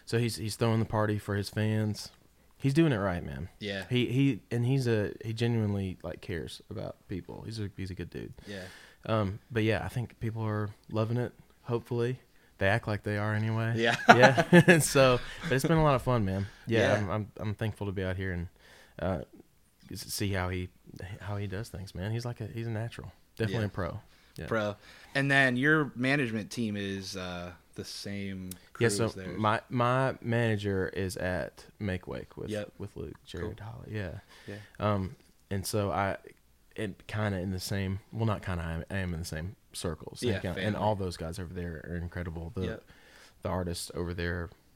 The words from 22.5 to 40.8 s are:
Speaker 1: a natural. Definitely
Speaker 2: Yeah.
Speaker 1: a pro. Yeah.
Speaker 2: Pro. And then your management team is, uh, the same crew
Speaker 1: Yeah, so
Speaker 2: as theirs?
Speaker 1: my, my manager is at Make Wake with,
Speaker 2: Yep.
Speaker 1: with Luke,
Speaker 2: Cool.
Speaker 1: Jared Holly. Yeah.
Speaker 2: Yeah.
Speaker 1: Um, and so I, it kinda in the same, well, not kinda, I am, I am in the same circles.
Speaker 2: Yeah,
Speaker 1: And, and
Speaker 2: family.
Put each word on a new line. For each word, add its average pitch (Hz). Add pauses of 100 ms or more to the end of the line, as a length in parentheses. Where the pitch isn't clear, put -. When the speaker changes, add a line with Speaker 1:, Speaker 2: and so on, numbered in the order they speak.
Speaker 1:
a 117
natural. 113 (240)
Definitely 110
Speaker 2:
Yeah. 104
Speaker 1:
a 95
pro. 92 (360)
Yeah. 80
Speaker 2:
Pro. 107 (400)
And 139
then 135
your 147
management 120
team 110
is, 98
uh, 90 (240)
the 98
same 98 (240)
crew 120
Speaker 1:
Yeah, 117
so 104
Speaker 2:
as -
theirs? 92
Speaker 1:
my, 107 (100)
my 127
manager 107
is 92
at 87 (160)
Make 95
Wake -
with, -
Speaker 2:
Yep. 104
Speaker 1:
with -
Luke, 80 (180)
Speaker 2:
Cool. -
Speaker 1:
Jared 107
Holly. 110
Yeah. 101 (280)
Speaker 2:
Yeah. 101 (220)
Speaker 1:
Um, 104 (340)
and 98
so 101
I, 92 (580)
it 101
kinda 107
in 92
the 92
same, 95 (120)
well, 110
not 104
kinda, 85
I 82
am, 82
I 98
am 90
in 80
the 87
same 80 (180)
circles. -
Speaker 2:
Yeah, 113
Speaker 1:
And, 92
and 90
Speaker 2:
family. 98